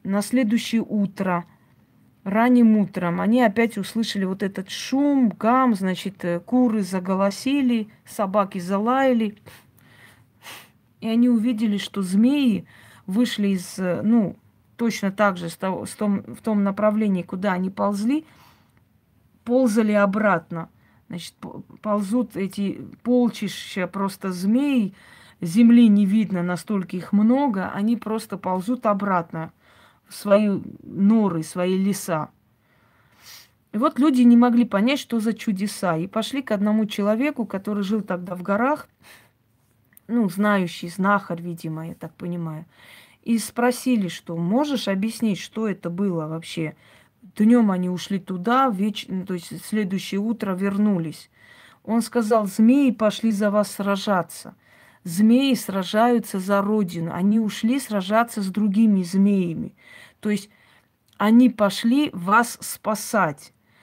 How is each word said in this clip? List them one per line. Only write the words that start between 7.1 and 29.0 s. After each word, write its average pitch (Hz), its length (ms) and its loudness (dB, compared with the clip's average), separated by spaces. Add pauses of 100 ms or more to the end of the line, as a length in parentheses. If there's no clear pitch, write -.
собаки 196 540 -2
залаяли. 220 760 0 (1600)
И 226 80 -6
они 233 200 4
увидели, 220 500 0
что 196 240 -6
змеи 220 640 2 (400)
вышли 208 420 0
из, 185 300 -4
э, 180 240 -2
ну, 220 340 2 (440)
точно 208 320 -2
так 202 240 2
же 170 140 -8
с 165 60 -14
того, 190 280 -4
с 196 60 -10
том, 202 320 -2
в - 180 -16
том 208 240 0
направлении, 208 580 0
куда 185 300 -4
они 185 160 -2
ползли, 208 560 -2 (1200)
ползали 233 480 2
обратно. 196 800 0 (380)
Значит, 170 260 -14
п-, - 260 -16 (220)
ползут 208 520 -2
эти 196 460 -6 (220)
полчища 233 840 -2
просто 196 460 -6
змей, 220 600 0 (480)
земли 233 460 6
не 202 180 6
видно, 190 360 0
настолько 180 540 -4
их 175 160 -6
много, 214 640 2
они 214 240 0
просто 214 400 -8
ползут 185 480 -4
обратно 185 640 -2 (560)